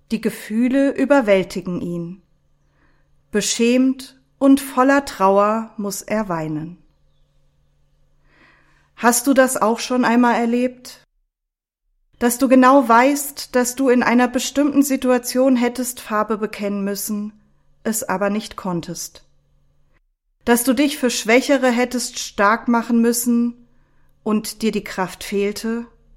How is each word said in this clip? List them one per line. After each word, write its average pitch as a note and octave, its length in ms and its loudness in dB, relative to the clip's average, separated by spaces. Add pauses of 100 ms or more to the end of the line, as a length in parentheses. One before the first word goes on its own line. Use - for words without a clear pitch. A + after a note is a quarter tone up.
(120)
Die A3 100 -4
Gefühle B3 760 -2
überwältigen G3 840 0
ihn. F3 400 -10 (1080)
Beschämt B3 880 0 (200)
und C#4 220 4
voller C#4 440 2
Trauer G#3 720 0
muss G3+ 240 -8
er G#3+ 300 -4
weinen. D#3+ 480 -6 (2250)
Hast A#3+ 300 2
du C#4 80 4
das C4 240 4
auch A3+ 200 0
schon B3 280 -2
einmal A#3+ 300 4
erlebt? B3 680 -4 (1120)
Dass A#3+ 200 0
du C4+ 100 2
genau B3+ 400 6
weißt, C4 680 2
dass B3 220 0
du C4+ 140 2
in B3 120 4
einer A#3+ 240 2
bestimmten C#4 560 0
Situation B3+ 720 0
hättest A#3+ 460 -2
Farbe G#3+ 380 -4
bekennen G3+ 440 -6
müssen, G#3 520 -6 (480)
es A3 220 -4
aber G3 260 -4
nicht G#3+ 260 -8
konntest. - 680 -10 (1200)
Dass A#3+ 180 2
du C4+ 80 2
dich C#4+ 240 0
für B3 140 -2
Schwächere B3+ 600 2
hättest B3 480 -2
stark A3 500 0
machen A#3 340 2
müssen A#3+ 640 0 (560)
und G#3+ 380 -4
dir A3 100 0
die G3+ 140 -4
Kraft - 400 -8
fehlte? G#3 600 -6 (300)